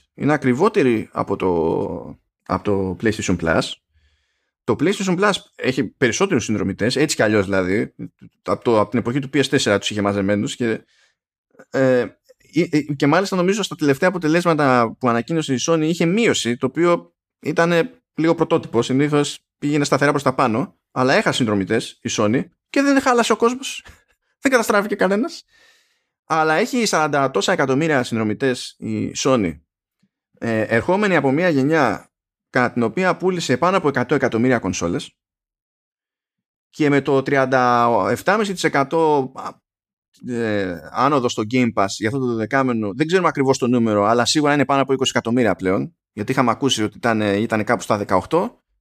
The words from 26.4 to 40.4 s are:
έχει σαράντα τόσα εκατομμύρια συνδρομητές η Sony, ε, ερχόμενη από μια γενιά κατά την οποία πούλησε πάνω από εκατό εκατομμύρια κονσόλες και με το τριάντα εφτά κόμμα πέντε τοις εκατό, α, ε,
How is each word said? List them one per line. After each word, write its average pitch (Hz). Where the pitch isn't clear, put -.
έχει 233
σαράντα 147
τόσα 196
εκατομμύρια 143
συνδρομητές 117
η 107
Sony, 101
ε, 113
ερχόμενη 175
από 139
μια 165
γενιά 139
κατά 123
την 120
οποία 170
πούλησε 170
πάνω 180
από 156
εκατό 135
εκατομμύρια 123
κονσόλες 92
και 151
με 143
το 139
τριάντα 127
εφτά 120
κόμμα 220
πέντε 202
τοις 175
εκατό, 147
α, 98
ε, 104